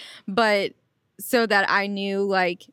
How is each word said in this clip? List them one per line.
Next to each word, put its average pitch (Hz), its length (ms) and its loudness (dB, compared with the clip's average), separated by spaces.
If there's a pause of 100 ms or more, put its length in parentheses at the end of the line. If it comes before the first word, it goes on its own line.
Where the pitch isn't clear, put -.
(280)
but 208 460 2 (480)
so 233 220 0
that 202 240 2
I 196 180 0
knew, 196 360 -2
like, 185 500 0